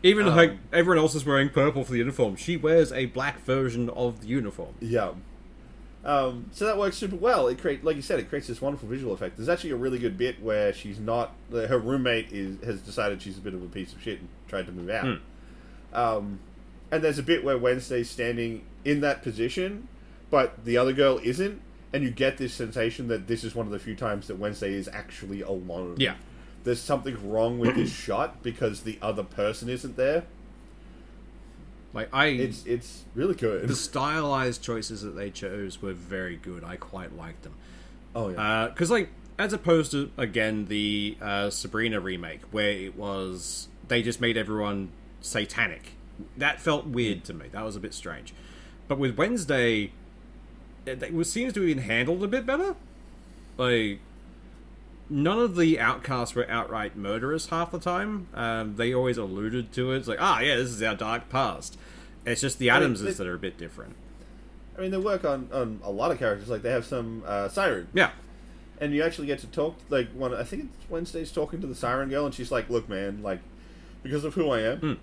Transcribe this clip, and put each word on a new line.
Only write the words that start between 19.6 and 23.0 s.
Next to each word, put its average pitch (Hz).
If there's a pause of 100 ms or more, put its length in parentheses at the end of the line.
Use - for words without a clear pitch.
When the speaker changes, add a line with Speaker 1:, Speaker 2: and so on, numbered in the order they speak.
Speaker 2:
but 127
the 117
other 131
girl 135
isn't, 180 (320)
and 139
you 127
get 131
this 127
sensation 117